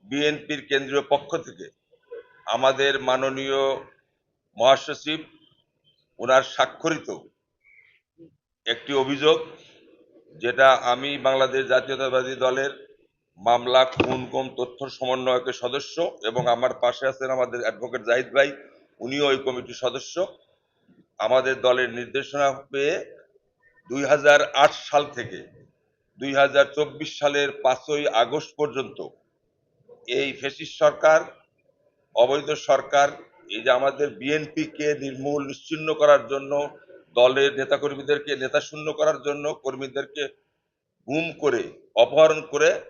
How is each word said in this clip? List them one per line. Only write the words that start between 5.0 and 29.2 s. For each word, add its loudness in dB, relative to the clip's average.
ওনার 4
স্বাক্ষরিত -2
একটি -6
অভিযোগ, 2
যেটা 4
আমি 0
বাংলাদেশ 0
জাতীয়তাবাদী 0
দলের -2
মামলা 4
খুন -2
গুম -6
তথ্য -6
সমন্বয়কের -2
সদস্য -6
এবং -2
আমার 0
পাশে 0
আছেন -6
আমাদের -2
অ্যাডভোকেট -6
জাহিদ 0
ভাই, 4
উনিও -2
ওই 2
কমিটির -6
সদস্য। -6
আমাদের 2
দলের 2
নির্দেশনা -4
পেয়ে -2
দুই -4
হাজার 6
আট 6
সাল 2
থেকে -10
দুই -6
হাজার 6
চব্বিশ -4
সালের 0
পাঁচই 0
আগস্ট 0
পর্যন্ত -4